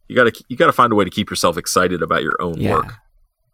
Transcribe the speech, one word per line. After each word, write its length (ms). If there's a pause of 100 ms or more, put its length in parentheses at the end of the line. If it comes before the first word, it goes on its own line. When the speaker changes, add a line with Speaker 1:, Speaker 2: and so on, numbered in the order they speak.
Speaker 1:
You 80
gotta, 180 (160)
you 80
gotta 160
find 180
a 40
way 100
to 60
keep 180
yourself 280
excited 440
about 220
your 180
own 180
Speaker 2:
Yeah. 160
Speaker 1:
work. 180 (600)